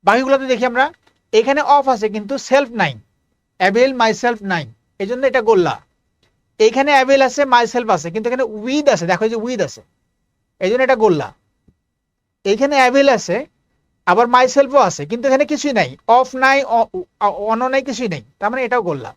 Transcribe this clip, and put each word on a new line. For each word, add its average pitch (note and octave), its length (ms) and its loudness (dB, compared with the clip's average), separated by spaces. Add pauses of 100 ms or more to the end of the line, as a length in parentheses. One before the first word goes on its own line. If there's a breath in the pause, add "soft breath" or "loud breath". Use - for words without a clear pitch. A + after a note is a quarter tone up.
বাকিগুলোতে C4 460 2
দেখি A#3 180 -2
আমরা, B3 140 0 (560)
এখানে C#4 200 0 (160)
of C#4 80 2 (100)
আছে G#3+ 120 -4 (100)
কিন্তু G#3+ 180 -8 (140)
সেলফ C4+ 200 2 (140)
নাই, D3 100 -2 (760)
avail A#3+ 220 2 (120)
myself A3+ 360 0 (140)
নাই, D#3+ 120 -4 (380)
এই G3 80 -8
জন্য B3+ 200 -6
এটা B3 200 0
গোল্লা। F3 240 2 (880)
এইখানে C4 260 2 (120)
avail C4+ 260 4
আছে, C#4 140 -2 (120)
myself A#3+ 420 0
আছে, D#3+ 180 -8
কিন্তু A3 160 -6
এখানে B3+ 140 -4 (200)
with C#4+ 300 -2
আছে, E3+ 160 -4
দেখো F3+ 180 0
এই A3+ 60 -2
যে A3+ 120 -6
with B3 220 -6
আছে, - 140 -18 (840)
এই F#3 60 -2
জন্য B3 180 0
এটা C4 160 4
গোল্লা। D3+ 240 2 (1200)
এইখানে C4+ 240 0 (140)
avail C#4 200 4 (100)
আছে, F3 180 -4 (760)
আবার A3 160 2 (100)
myself-ও C4 520 2
আছে, D3+ 220 -8
কিন্তু A#3 180 -8
এখানে C4+ 240 0
কিছুই C#4+ 280 -4
নাই, C3 100 -2 (280)
of C4 100 0 (160)
নাই, C4+ 140 4 (180)
অ-, A3+ 120 2 (380)
অ-, G3 100 -2 (160)
on-ও A#3 220 -2
নাই, C4+ 140 0
কিছুই B3 260 -6
নাই, B2+ 80 -10 (160)
তার G3+ 140 -4
মানে C4 140 -6
এটাও B3 220 -2
গোল্লা। C3+ 280 -8